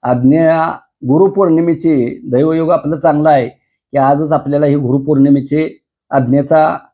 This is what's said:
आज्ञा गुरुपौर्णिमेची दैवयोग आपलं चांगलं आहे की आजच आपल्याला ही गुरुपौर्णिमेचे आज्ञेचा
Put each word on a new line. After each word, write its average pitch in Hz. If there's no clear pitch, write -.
आज्ञा 160
गुरुपौर्णिमेची 165
दैवयोग 160
आपलं 160
चांगलं 151
आहे 131
की 143
आजच 143
आपल्याला 143
ही 143
गुरुपौर्णिमेचे 139
आज्ञेचा 139